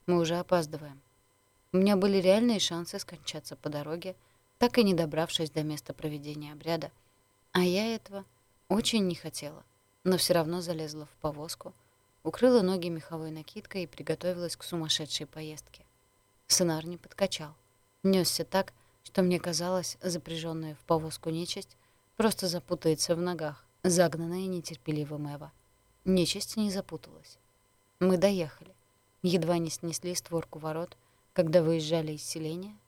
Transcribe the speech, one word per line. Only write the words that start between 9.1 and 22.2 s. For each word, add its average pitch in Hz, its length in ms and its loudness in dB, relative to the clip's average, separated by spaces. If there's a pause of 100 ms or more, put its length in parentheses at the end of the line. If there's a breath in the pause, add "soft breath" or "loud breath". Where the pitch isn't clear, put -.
хотела, 151 480 -12 (400)
но 185 120 4
все 180 180 2
равно 170 260 0
залезла 156 460 -8
в - 140 -20
повозку, 156 540 -8 (480 soft breath)
укрыла 233 400 6
ноги 180 260 0
меховой 160 420 -8
накидкой 170 540 -10
и - 20 -8
приготовилась 175 680 -6
к - 60 -18
сумасшедшей 156 640 -4
поездке. - 580 -16 (640)
Сынар 160 400 2
не 175 100 -10
подкачал. - 580 -4 (480)
Несся 185 420 4
так, - 280 0 (300 soft breath)
что - 200 0
мне 180 160 4
казалось, 175 640 -4
запряженная 160 720 -6
в - 100 -20
повозку 160 460 -2
нечисть 170 460 -6 (400 soft breath)
просто 208 320 0